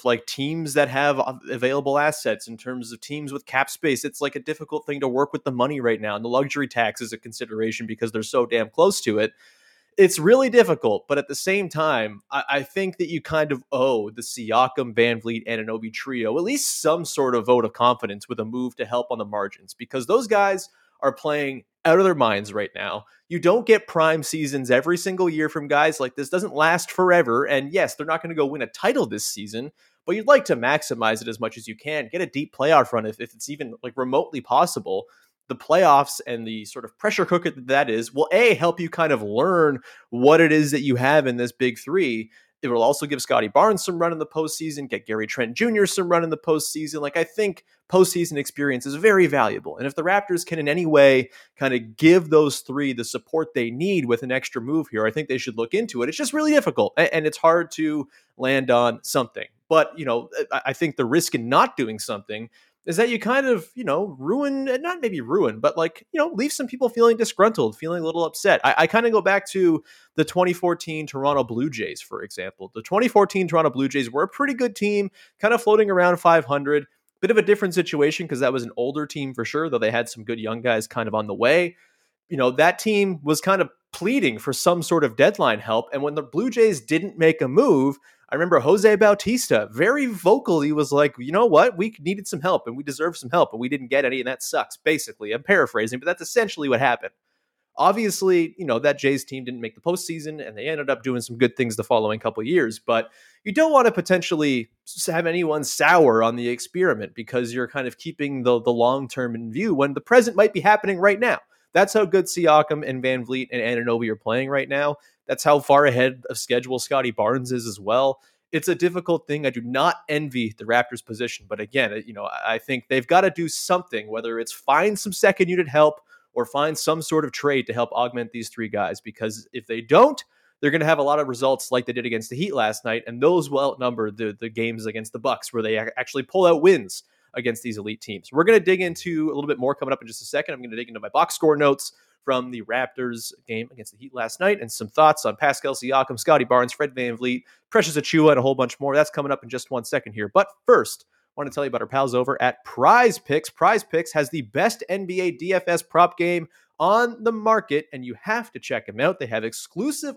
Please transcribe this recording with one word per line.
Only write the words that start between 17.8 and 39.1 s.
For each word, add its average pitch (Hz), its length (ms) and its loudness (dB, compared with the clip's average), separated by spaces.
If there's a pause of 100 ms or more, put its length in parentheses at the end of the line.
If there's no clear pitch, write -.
with 117 100 -6
a 110 60 -6
move 123 320 -8
to 123 80 -6
help 120 260 -4
on 117 60 -4
the 107 80 -8
margins, 101 480 -8
because 120 340 -8
those 226 200 2
guys 196 420 0 (320)
are 135 100 2
playing 143 540 -6 (180)
out 165 160 6
of 190 60 4
their 180 100 2
minds 104 360 0
right 104 220 -6
now. 101 300 -8 (240)
You 175 100 -8
don't 196 300 2
get 220 180 4
prime 160 380 0
seasons 139 480 -6
every 139 260 2
single 180 320 -2
year 156 200 -2
from 147 180 -8
guys 151 320 2
like 127 160 -4
this. 139 140 -8
Doesn't 180 260 -4
last 160 340 2
forever. 170 560 2
And 139 260 -2
yes, 165 220 0
they're 151 140 -10
not 160 160 -4
gonna 165 100 -10
go 151 120 0
win 139 180 -6
a 113 40 -4
title 226 380 -2
this 107 200 -6
season, 110 460 -10 (340)
but 185 100 -2
you'd 214 100 -6
like 277 200 6
to 160 100 0
maximize 117 640 0
it 117 60 -12
as 110 120 -10
much 113 180 -8
as 113 100 -16
you 110 80 -14
can. 143 360 -8
Get 175 100 -6
a 170 40 -2
deep 139 300 -8
playoff 143 360 4
run 110 140 -2
if, 107 140 -10
if 117 160 -14
it's - 140 -14
even, 143 340 -12
like, 123 140 -14
remotely 135 440 -2
possible. 123 640 0 (420)
The 127 80 -8
playoffs 147 720 4
and 117 220 -8
the 110 180 -10
sort 117 200 -14
of - 120 -20
pressure 202 280 -2
cooker 170 260 -2
that 131 160 -14
that 139 220 2
is 113 220 -2
will, 143 200 0
A, 214 240 6
help 170 240 0
you 165 100 -6
kind 160 220 0